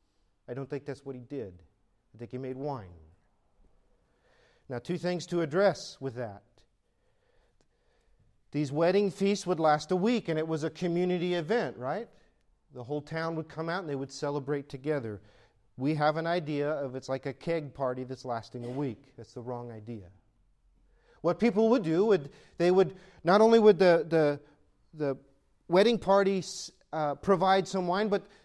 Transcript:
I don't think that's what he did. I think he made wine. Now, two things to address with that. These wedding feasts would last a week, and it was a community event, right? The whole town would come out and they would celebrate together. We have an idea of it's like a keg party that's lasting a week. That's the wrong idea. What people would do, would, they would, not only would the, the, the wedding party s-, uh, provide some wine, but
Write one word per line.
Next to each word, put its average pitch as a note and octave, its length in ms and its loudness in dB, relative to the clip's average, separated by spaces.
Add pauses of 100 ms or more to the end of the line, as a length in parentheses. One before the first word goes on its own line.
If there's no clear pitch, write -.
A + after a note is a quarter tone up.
(480)
I B2+ 80 -10
don't C3+ 140 -10
think C#3+ 160 -8
that's C3 200 -12
what C#3 100 -10
he B2+ 60 -14
did. G#2+ 400 -10 (540)
I - 20 -20
think A2+ 140 -14
he B2+ 80 -8
made C3 180 -8
wine. C3+ 320 -8 (1800)
Now, A#2+ 100 -8
two F3+ 180 -6
things F3 300 -4
to F3 140 -2
address E3 580 0
with C3 160 -8
that. A2 260 -10 (2000)
These D3 200 -2
wedding F3+ 400 2
feasts G3+ 340 0
would F3 140 0
last D3+ 320 2
a F#3 40 2
week, G#3 340 0
and D#3 100 -2
it D#3+ 80 -4
was D#3+ 160 -4
a D#3+ 80 -4
community F3 640 -2
event, E3+ 420 -2
right? D3+ 300 -6 (680)
The B2 100 -12
whole C#3+ 180 -6
town E3 340 -6
would D#3+ 120 -6
come E3 220 -8
out F3+ 120 -4
and E3 80 -10
they C#3+ 60 -4
would C#3 160 -8
celebrate C#3+ 580 -6
together. B2+ 520 -4 (560)
We C#3 180 0
have D3+ 220 2
an E3 100 -4
idea D3+ 420 -2
of C#3+ 260 -6
it's C3+ 140 -10
like C3 160 -6
a C#3 80 -4
keg D#3 400 -4
party B2+ 300 -4
that's B2+ 220 -12
lasting A#2+ 400 -8
a A#2+ 40 -8
week. B2+ 480 -6
That's A2+ 160 -20
the B2+ 80 -12
wrong A#2+ 300 -10
idea. A2 360 -12 (1120)
What E3 180 0
people A3 300 4
would A#3 140 4
do, E3 220 2
would, F3+ 260 2 (260)
they F3 140 4
would, F#3 240 4 (280)
not F#3 180 6
only A3+ 180 8
would G#3 200 8
the, E3+ 300 6
the, D3+ 300 2 (540)
the C#3+ 240 -2 (500)
wedding G3+ 320 4
party G3 400 4
s-, - 320 -10 (200)
uh, D3+ 240 -2
provide F#3+ 520 2
some F#3 200 -2
wine, G3+ 220 0
but F#3+ 160 0 (200)